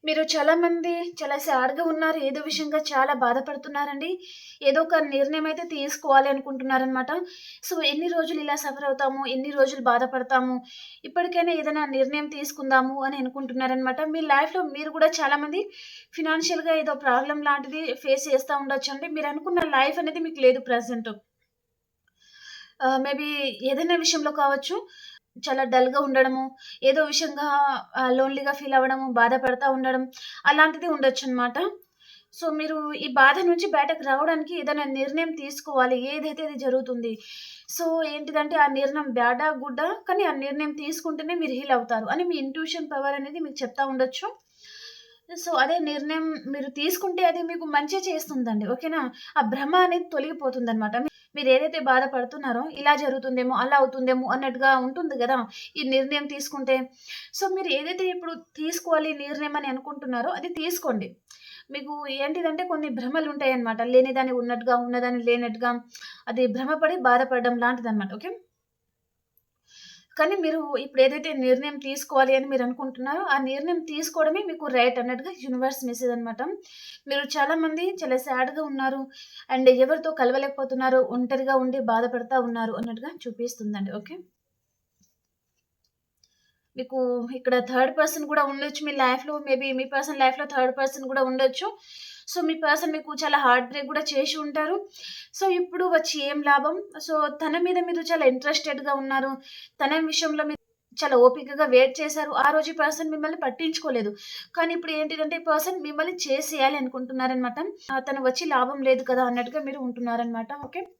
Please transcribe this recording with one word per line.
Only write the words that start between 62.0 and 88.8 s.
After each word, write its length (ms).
ఏంటిదంటే 560
కొన్ని 180
భ్రమలు 400
ఉంటాయన్నమాట, 520
లేనిదాన్ని 460
ఉన్నట్టుగా, 380
ఉన్నదాన్ని 460
లేనట్టుగా, 460
అది 200
భ్రమపడి 500
బాధపడడం 500
లాంటిదన్నమాట, 560
ఓకే? 180
కానీ 260
మీరు 160
ఇప్పుడు 240
ఏదైతే 260
నిర్ణయం 420
తీసుకోవాలి 500
అని 140
మీరు 160
అనుకుంటున్నారో 600
ఆ 100
నిర్ణయం 380
తీసుకోవడమే 580
మీకు 240
రైట్ 340
అన్నట్టుగా 360
యూనివర్స్ 480
మెసేజ్ 280
అన్నమాట. 280
మీరు 200
చాలా 280
మంది 300
చాలా 320
సాడ్‌గా 360
ఉన్నారు 380
and 180
ఎవరితో 300
కలవలేకపోతున్నారు, 960
ఒంటరిగా 480
ఉండి 240
బాధపడతా 480
ఉన్నారు 400
అన్నట్టుగా 400
చూపిస్తుందండి, 720
ఓకే? 240
మీకు 220
ఇక్కడ 200
థర్డ్ 280
పర్సన్ 340
కూడా 160
ఉండొచ్చు 400